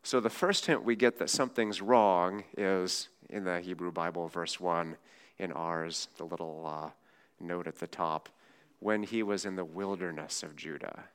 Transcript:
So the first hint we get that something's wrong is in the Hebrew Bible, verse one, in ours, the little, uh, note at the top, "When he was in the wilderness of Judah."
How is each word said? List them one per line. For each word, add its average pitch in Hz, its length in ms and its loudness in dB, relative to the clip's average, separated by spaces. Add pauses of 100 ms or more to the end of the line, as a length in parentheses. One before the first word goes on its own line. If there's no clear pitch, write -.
So - 160 2
the 113 100 2
first - 380 2
hint 151 160 4
we 117 120 4
get 117 220 4
that - 120 -2
something's 110 520 0
wrong 101 640 6 (140)
is 95 520 2 (200)
in 104 140 -6
the 90 180 -2
Hebrew 87 300 -6
Bible, 85 360 -2
verse 85 320 -4
one, 85 380 0 (400)
in 90 140 -4
ours, 82 560 -4 (100)
the 82 80 -10
little, 82 400 -8
uh, 78 260 -6 (480)
note 87 280 -4
at 80 100 -10
the 85 100 -8
top, 80 420 -4 (500)
"When 104 240 0
he 110 180 -2
was 101 240 0
in 95 100 -6
the 90 100 -4
wilderness 87 760 -4
of 78 140 -12
Judah." 73 600 -10